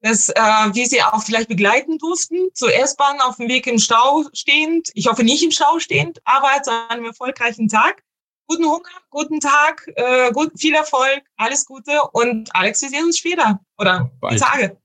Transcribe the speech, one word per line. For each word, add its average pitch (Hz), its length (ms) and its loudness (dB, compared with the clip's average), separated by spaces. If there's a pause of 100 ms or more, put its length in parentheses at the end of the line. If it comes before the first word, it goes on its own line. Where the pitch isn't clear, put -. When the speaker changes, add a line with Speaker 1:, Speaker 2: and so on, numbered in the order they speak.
Speaker 1:
dass, 220 300 0
äh, - 40 -4 (380)
wir 240 140 -2
sie 240 160 2
auch 214 200 0
vielleicht 226 260 -2
begleiten 233 500 0
durften. 349 560 -4
Zur - 200 0
S-Bahn 285 460 0
auf 254 160 -2
dem 233 120 -6
Weg 254 180 -2
im 240 120 2
Stau 262 540 2
stehend. 311 640 -2
Ich 202 140 -2
hoffe 226 140 0
nicht 277 220 2
im 330 60 2
Stau 311 280 2
stehend, - 460 -4
aber 277 380 2
zu 269 80 -4 (180)
einem 233 160 -8
erfolgreichen 233 640 -4
Tag. 233 340 0 (460)
Guten 330 160 -2
Hunger, 330 240 -2 (220)
guten 302 300 -4
Tag, 294 540 2
äh, 247 380 2
gut, 302 260 0
viel 302 160 0
Erfolg, 277 480 0 (140)
alles 240 280 -2
Gute 269 280 -10 (200)
und 233 420 -2
Alex, - 280 0
wir 277 60 -6
sehen 285 160 -4
uns 339 120 0
später 302 440 0 (180)
oder 185 320 0 (100)
Speaker 2:
Bald. 107 200 0
Speaker 1:
Tage. 247 440 0